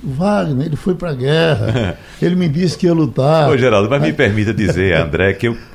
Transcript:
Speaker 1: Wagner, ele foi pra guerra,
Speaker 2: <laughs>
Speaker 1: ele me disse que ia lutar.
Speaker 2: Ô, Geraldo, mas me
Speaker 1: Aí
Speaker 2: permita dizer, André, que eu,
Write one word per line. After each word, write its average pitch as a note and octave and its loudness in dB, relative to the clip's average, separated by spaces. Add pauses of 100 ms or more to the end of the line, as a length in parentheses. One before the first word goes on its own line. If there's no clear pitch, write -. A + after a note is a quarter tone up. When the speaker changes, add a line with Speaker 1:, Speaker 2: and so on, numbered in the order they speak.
Speaker 1:
Wagner, D#3+ -2
ele D3+ -4
foi F3+ -2
pra E3+ -6
guerra, B2 0 (120)
Speaker 2:
<laughs> - -20
Speaker 1:
ele F3 0
me F3+ 0
disse D#3+ -2
que - -2
ia E3+ 4
lutar. D3 2
Speaker 2:
Ô, C#3+ 4
Geraldo, A2 2
mas A2+ 0
me - 0
Speaker 1:
Aí - -2
Speaker 2:
permita G#2+ 0
dizer, F#2 0
André, E2 0
que A#2 -4
eu, A#2 -4 (180)